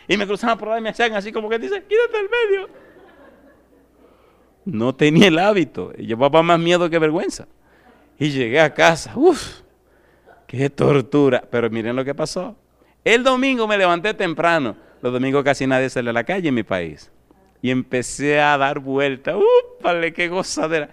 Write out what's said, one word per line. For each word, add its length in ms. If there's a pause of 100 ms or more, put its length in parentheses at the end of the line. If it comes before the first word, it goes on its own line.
Y 100
me 80
cruzaban 320
por 120
ahí, 120
me 100
hacían 240
así 180
como 160
que 100
dice, 240
"Quítate 340
del 140
medio". 380 (2000)
No 300
tenía 320
el 140
hábito. 580
Y 80
yo, 100
"Papá, 260
más 180
miedo 280
que 120
vergüenza". 480 (720)
Y 100
llegué 300
a 120
casa, 440
uf, 460 (840)
qué 240
tortura. 800
Pero 200
miren 260
lo 80
que 100
pasó. 420 (480)
El 180
domingo 460
me 80
levanté 380
temprano. 640 (260)
Los 100
domingos 320
casi 220
nadie 240
sale 180
a 60
la 100
calle 240
en 60
mi 80
país. 480 (500)
Y 100
empecé 680
a 160
dar 220
vueltas. 580 (420)
¡Úpale, 340
qué 160
gozadera! 640